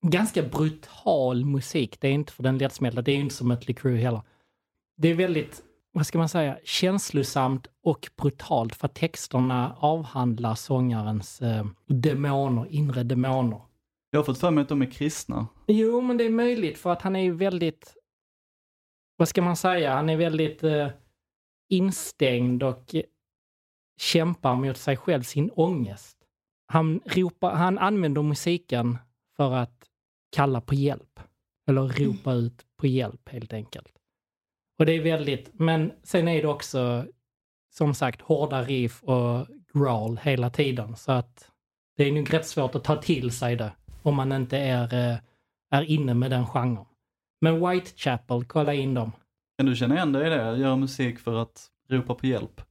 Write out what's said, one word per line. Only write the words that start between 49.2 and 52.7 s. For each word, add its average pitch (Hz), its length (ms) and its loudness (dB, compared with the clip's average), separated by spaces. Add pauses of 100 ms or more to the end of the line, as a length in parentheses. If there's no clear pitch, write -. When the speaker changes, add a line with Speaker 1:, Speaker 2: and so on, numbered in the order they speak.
Speaker 2:
Kan 131 80 4
du 127 100 4
känna 123 180 2
igen 170 180 2
dig 139 140 2
i 165 40 2
det? 117 260 0
Göra 131 200 2
musik 131 420 -2
för 117 240 -2
att - 280 -10 (180)
ropa 127 260 0
på 131 120 -6
hjälp? - 340 -4 (100)